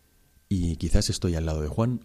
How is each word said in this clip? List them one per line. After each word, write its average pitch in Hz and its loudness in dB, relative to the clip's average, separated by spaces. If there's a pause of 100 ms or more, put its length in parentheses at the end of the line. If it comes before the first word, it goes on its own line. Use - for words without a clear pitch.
(480)
y 85 0
quizás - 2
estoy 87 -2
al 80 -2
lado 78 -2
de 76 -4
Juan, 113 -2